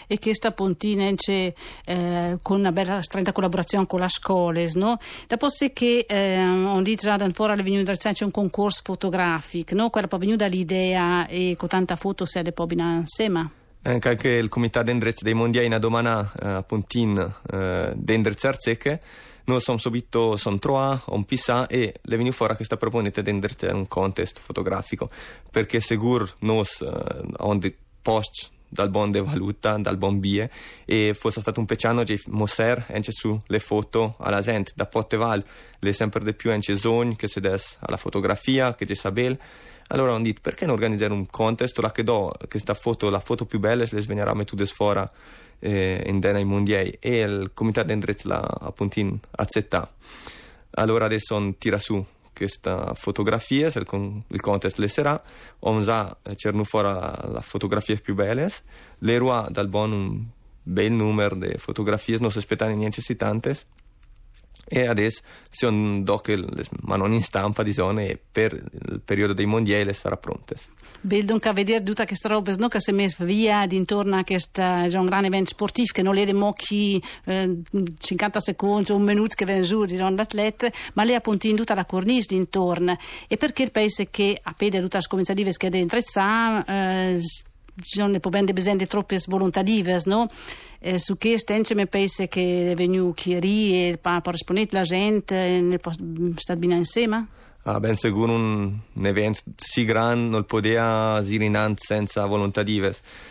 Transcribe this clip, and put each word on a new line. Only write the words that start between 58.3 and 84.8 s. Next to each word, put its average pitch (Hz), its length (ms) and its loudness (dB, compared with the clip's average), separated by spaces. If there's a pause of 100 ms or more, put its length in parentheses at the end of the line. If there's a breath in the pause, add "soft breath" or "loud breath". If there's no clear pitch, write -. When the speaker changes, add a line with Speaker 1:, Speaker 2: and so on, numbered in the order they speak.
Speaker 2:
le 117 180 4
rua 120 340 2
dal 101 160 -2
bon 107 240 0
un 104 320 -2 (400)
bel 104 280 2
numero 107 440 2
di - 220 -4
fotografie, 107 640 -2
non 113 120 2
si 107 60 -4
aspettano 110 360 -2
niente 107 280 -2
si 117 140 -4
tantes, 113 500 -2 (1080)
e 127 140 2
adesso 110 340 0 (280 loud breath)
si - 160 -2
on 104 380 0
do 98 160 2
che 107 180 -2
le, - 260 -6 (200)
ma 95 120 -2
non 98 160 0
in 113 100 4
stampa, 104 400 -2
di 101 120 0
zone, 98 340 0
e - 120 -6 (120)
per 110 220 2
il - 500 -10
periodo 101 300 0
dei 104 120 0
mondiali 104 480 2
sarà - 220 -4
pronte. - 400 -10 (460 loud breath)
Speaker 1:
Bel 202 240 2
dunque 220 240 2
a 208 40 2
vedere 202 300 2
tutta 208 220 0
questa 208 240 -4
roba, 202 260 2
no? 220 140 2
Che 208 100 0
si 202 120 0
è - 20 4
messa 190 320 2
via 208 400 4
d'intorno 196 520 2
a 190 60 2
questa, 180 600 0
diciamo, 180 200 2
un 180 60 2
gran 196 160 2
evento 190 240 2
sportivo 214 420 0
che 180 120 0
non 190 100 4
le 196 180 4
mo 208 220 2
chi, 202 500 0 (220 loud breath)
eh, 185 380 0 (340)
cinquanta 202 420 -2
secondi, 202 520 0
un 202 100 4
minuto 208 340 2
che 214 80 -2
viene 190 180 2
giù, 208 220 2
diciamo, 190 320 0
l'atleta, 214 540 0 (240 loud breath)
ma 208 100 2
lei 240 120 4
appunto 214 320 0
in 214 80 4
tutta 220 180 0
la 185 120 0
cornice 208 420 0
d'intorno. 180 680 2 (320 loud breath)
E 214 80 -2
perché 262 280 0
il 233 80 0
paese 214 380 0
che 202 320 0
a 170 140 -10
pede 202 240 0
tutta 180 180 -2